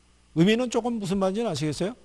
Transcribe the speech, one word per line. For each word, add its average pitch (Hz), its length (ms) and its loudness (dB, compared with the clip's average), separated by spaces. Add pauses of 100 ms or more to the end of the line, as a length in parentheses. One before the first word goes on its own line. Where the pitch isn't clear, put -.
(340)
의미는 220 360 4
조금 240 240 -2
무슨 202 240 -2
말인지는 196 320 0
아시겠어요? 156 440 -4 (100)